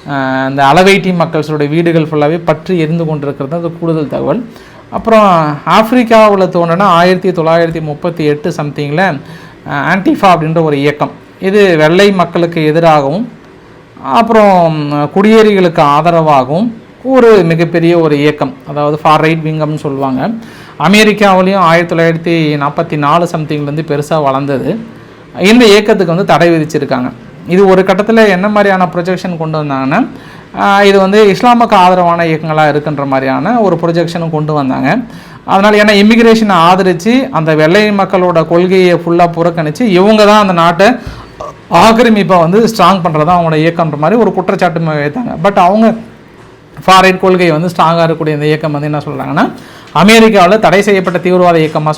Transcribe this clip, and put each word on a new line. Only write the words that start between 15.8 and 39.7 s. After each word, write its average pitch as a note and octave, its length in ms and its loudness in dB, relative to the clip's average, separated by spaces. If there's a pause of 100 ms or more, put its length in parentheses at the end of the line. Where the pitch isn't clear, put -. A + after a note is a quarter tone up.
ஆதரவாகவும் D#3 880 2 (320)
ஒரு A#3+ 400 4
மிகப்பெரிய E3 560 0
ஒரு D3+ 180 2
இயக்கம், C#3+ 360 -2 (140)
அதாவது D3 340 -4
ஃபார் D#3 200 2
ரைட் D#3+ 220 -2
விங்கம்னு D#3 320 -6
சொல்லுவாங்க. C3+ 540 -6 (500)
அமெரிக்காவிலையும் G3 760 2
ஆயிரத்தி F3 400 0
தொள்ளாயிரத்தி E3 600 -2
நாற்பத்தி D3+ 400 -4
நாலு D3+ 300 0 (100)
சம்திங்லேருந்து D3+ 440 -6
பெருசா D3+ 420 -4
வளர்ந்தது. C#3 560 -4 (600)
இந்த A3+ 260 4
இயக்கத்துக்கு G3+ 500 2
வந்து G3 100 -2
தடை E3+ 240 2
விதிச்சிருக்காங்க. C#3+ 600 -2 (360)
இது F#3 200 2
ஒரு F#3 140 4
கட்டத்துல G#3 460 2
என்ன G3 220 0
மாதிரியான G3 440 0
ப்ரொஜெக்ஷன் F3+ 440 -6
கொண்டு D#3 260 -6
வந்தாங்கன்னா, C#3 440 -2 (520)
ஆஹ், G3+ 220 2
இது G3 180 4
வந்து G3 320 2
இஸ்லாமுக்கு A#3 420 2
ஆதரவான F3+ 500 2
இயக்கங்களா D#3 520 0
இருக்குன்ற D3 300 -6
மாதிரியான C3+ 540 -2
ஒரு F3+ 220 0
ப்ரொஜெக்ஷனும் E3 480 -4
கொண்டு D3+ 240 -4
வந்தாங்க. C3+ 440 -2 (480)
அதனால G#3 320 2
ஏன்னா G#3 180 4
இமிகிரேஷனை A3 600 4 (180)
ஆதரிச்சு F#3+ 560 0
அந்த D#3+ 260 -2
வெள்ளை F#3 360 2
மக்களோட F3+ 560 -2
கொள்கையை F3+ 480 2
ஃபுல்லா E3+ 300 0 (100)
புறக்கணிச்சு E3 460 -4